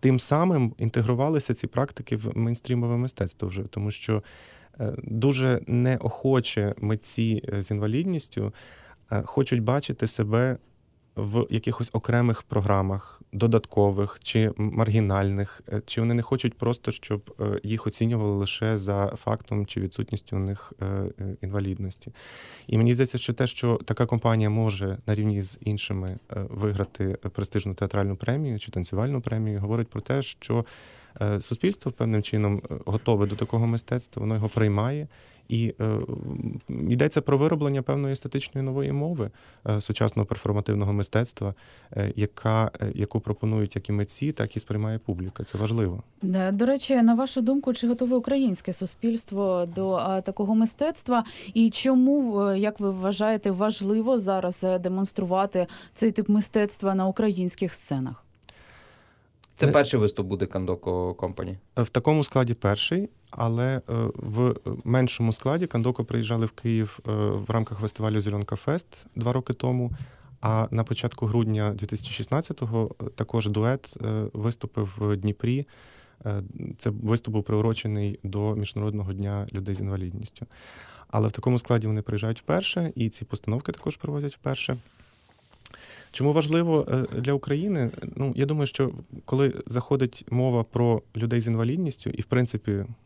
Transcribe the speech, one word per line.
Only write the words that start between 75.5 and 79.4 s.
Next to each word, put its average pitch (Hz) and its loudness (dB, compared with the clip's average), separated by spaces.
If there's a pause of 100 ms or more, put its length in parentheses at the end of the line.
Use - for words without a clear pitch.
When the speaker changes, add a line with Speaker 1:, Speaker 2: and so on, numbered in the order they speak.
Speaker 1:
Е, 104 -2 (360)
це 113 -2
виступ 110 0
був 104 2
приурочений 107 0
до 104 -2
Міжнародного 104 -2
дня 101 -2